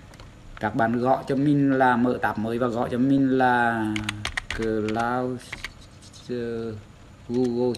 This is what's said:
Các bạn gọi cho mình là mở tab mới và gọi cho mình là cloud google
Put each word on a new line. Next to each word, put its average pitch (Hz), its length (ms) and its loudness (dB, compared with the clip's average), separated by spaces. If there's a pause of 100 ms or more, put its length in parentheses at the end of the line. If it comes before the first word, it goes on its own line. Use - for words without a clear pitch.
(600)
Các 107 160 -2
bạn 117 240 2
gọi 127 280 2
cho 143 80 0
mình 139 420 4
là 127 180 6
mở 120 260 2
tab 107 160 -2
mới 113 200 -2
và 123 100 0
gọi 120 240 -2
cho 123 60 0
mình 135 400 4
là 120 480 2 (720)
cloud 117 840 -2 (1900)
google 123 480 0